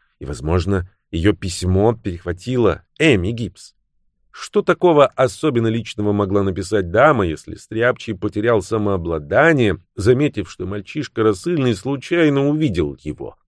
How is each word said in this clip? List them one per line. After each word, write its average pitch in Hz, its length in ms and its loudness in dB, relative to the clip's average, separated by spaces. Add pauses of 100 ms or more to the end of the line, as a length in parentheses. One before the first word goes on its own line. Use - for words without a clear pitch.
(200)
И, - 60 -14
возможно, 87 600 -2 (240)
её 87 220 2
письмо 95 600 0
перехватила 95 920 -2 (140)
Эми 113 340 2
Гибс. 113 420 -12 (580)
Что - 300 -4
такого 160 460 4
особенно 123 600 0
личного 104 460 -2
могла 101 300 0
написать 95 460 -2
дама, 117 360 4
если 80 300 -8
Стряпчий 110 600 -4
потерял 107 460 0
самообладание, 101 1160 0 (160)
заметив, 120 540 0
что - 160 -12
мальчишка 104 580 -6
рассыльный 123 520 0
случайно 139 720 0
увидел 95 540 -2
его? 71 340 -12 (120)